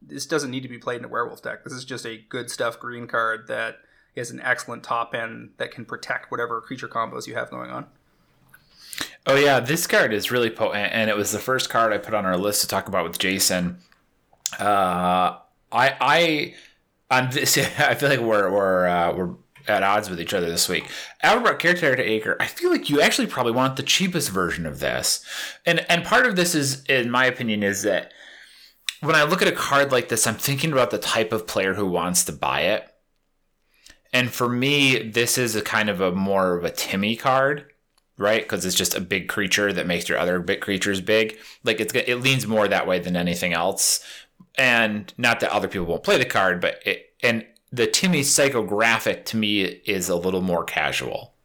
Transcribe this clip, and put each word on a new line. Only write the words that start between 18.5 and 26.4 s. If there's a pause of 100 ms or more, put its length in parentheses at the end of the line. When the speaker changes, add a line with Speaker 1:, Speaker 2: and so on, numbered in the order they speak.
Speaker 2:
we're,
uh,
we're (320)
at
odds
with
each
other
this
week. (340)
Avabruck
Caretaker,
I
feel
like
you
actually
probably
want
the
cheapest
version
of
this, (400)
and,
and
part
of
this